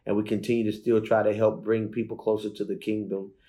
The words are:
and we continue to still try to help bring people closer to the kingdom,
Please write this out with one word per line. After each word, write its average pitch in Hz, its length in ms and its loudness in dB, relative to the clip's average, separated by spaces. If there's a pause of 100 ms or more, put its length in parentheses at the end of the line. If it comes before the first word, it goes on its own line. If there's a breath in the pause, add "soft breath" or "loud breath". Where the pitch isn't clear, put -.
and 104 100 0
we 107 60 2
continue 110 480 0
to 107 60 -6
still 117 240 2
try 110 220 2
to 107 120 4
help 107 300 2
bring 110 240 0
people 113 280 -4
closer 104 340 0
to 104 140 -8
the 98 120 -4
kingdom, 98 560 -4 (160 soft breath)